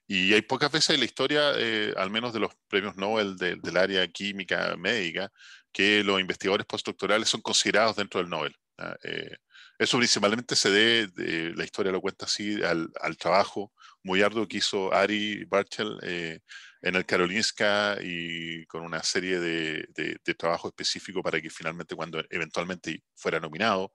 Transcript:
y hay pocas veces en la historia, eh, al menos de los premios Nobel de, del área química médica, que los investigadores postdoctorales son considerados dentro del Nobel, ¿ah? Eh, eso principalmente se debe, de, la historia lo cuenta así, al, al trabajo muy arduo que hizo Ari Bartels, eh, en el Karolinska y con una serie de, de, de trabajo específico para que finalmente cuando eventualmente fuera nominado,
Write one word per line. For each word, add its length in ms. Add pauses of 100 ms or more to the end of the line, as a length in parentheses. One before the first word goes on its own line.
y 260
hay 80
pocas 300
veces 240
en 60
la 40
historia, 500
eh, 400
al 140
menos 240
de 60
los 120 (160)
premios 280
Nobel 420
de, 200
del 200
área 300
química 680
médica, 560 (400)
que 320
los 160
investigadores 460
postdoctorales 640
son 120
considerados 540
dentro 240
del 120
Nobel, 240 (240)
¿ah? 240
Eh, 340 (400)
eso 200
principalmente 580
se 160
debe, 360
de, 460
la 120
historia 260
lo 80
cuenta 260
así, 380
al, 260 (120)
al 160
trabajo 560 (300)
muy 180
arduo 260
que 100
hizo 360
Ari 500
Bartels, 580
eh, 380 (420)
en 140
el 100
Karolinska 960
y 680
con 160
una 200
serie 360
de, 500
de, 340
de 120
trabajo 340
específico 520
para 200
que 80
finalmente 460
cuando 340
eventualmente 720 (120)
fuera 240
nominado, 560